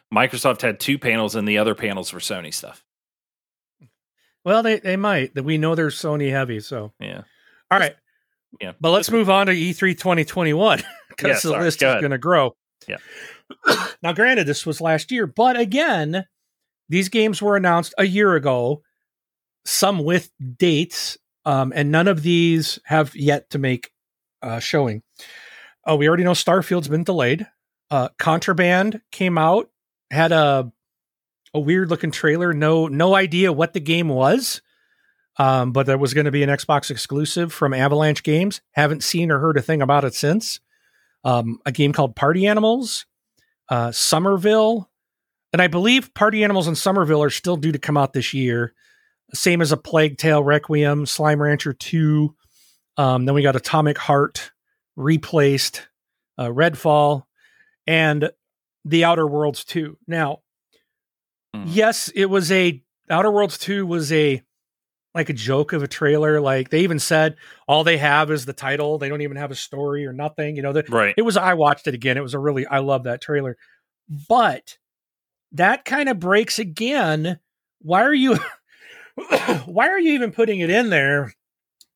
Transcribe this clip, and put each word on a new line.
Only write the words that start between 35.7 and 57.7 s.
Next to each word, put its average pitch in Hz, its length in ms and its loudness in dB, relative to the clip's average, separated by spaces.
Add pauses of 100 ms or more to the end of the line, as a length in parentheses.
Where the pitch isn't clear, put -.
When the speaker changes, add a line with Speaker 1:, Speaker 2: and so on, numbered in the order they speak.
Speaker 2:
but 135 140 0
there 135 120 2
was 135 140 0
gonna 147 180 0
be 143 120 0
an 139 80 2
Xbox 143 400 -2
exclusive 151 640 -4
from 139 180 0
Avalanche 143 500 2
Games. 170 380 0 (120)
Haven't 151 300 0
seen 170 280 -2
or 143 80 2
heard 151 180 0
a 143 60 2
thing 160 180 -2
about 139 240 2
it 123 100 -2
since. 165 460 -2 (640)
Um, 117 400 0
a 139 80 -4
game 143 220 2
called 135 220 0
Party 175 300 2
Animals, 220 600 0 (640)
uh, 120 220 0
Somerville, 196 960 2 (640)
and 175 80 4
I 180 60 4
believe 220 440 2
Party 214 320 2
Animals 196 220 0
and 160 100 -2
Somerville 160 460 2
are 147 80 2
still 175 260 -2
due 156 160 -2
to 143 60 -4
come 147 180 -2
out 139 160 2
this 131 220 -4
year. 120 400 -2 (580)
Same 170 300 0
as 151 100 0
A 151 60 0
Plague 156 400 -2
Tale, 151 260 2
Requiem, 147 640 0
Slime 151 340 0
Rancher 147 320 -2
two. 151 640 0 (640)
Um, 127 260 2
then 139 100 0
we 147 80 4
got 135 140 2
Atomic 151 400 0
Heart, - 560 0 (440)
Replaced, 143 920 0 (480)
uh, 120 120 -4
Redfall, 147 760 2 (640)